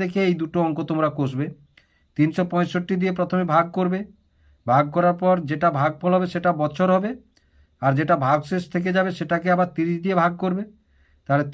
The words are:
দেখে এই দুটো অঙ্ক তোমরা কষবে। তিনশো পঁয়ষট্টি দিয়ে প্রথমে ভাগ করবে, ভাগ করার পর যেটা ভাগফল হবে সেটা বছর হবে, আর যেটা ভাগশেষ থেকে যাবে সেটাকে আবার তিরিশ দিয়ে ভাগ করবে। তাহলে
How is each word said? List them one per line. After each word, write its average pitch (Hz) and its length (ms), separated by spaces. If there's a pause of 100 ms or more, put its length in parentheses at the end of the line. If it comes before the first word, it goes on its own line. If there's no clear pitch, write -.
দেখে 185 260
এই 180 140
দুটো 160 240
অঙ্ক 156 120 (120)
তোমরা 156 180 (100)
কষবে। 131 280 (680)
তিনশো 160 260 (100)
পঁয়ষট্টি 175 440
দিয়ে 185 220
প্রথমে 180 260 (100)
ভাগ 170 120 (100)
করবে, 185 240 (640)
ভাগ 131 180 (100)
করার 175 280
পর 185 120 (160)
যেটা 156 180 (100)
ভাগফল 151 380
হবে 185 180
সেটা 175 160 (120)
বছর 151 340
হবে, 202 140 (720)
আর 135 160
যেটা 160 160 (120)
ভাগশেষ 151 360 (120)
থেকে 180 220
যাবে 185 160
সেটাকে 170 420
আবার 180 220
তিরিশ 170 280
দিয়ে 190 180
ভাগ 175 100 (100)
করবে। 185 200 (680)
তাহলে 143 260